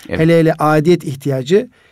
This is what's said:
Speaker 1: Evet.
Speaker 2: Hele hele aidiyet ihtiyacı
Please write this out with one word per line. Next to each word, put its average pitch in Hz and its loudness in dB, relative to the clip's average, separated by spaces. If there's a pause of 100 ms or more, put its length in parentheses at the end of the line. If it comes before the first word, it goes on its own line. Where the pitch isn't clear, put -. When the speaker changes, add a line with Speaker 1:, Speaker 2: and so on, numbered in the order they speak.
Speaker 1:
Evet. - -4
Speaker 2:
Hele 165 4
hele 160 2
aidiyet 156 0
ihtiyacı 147 -4 (240)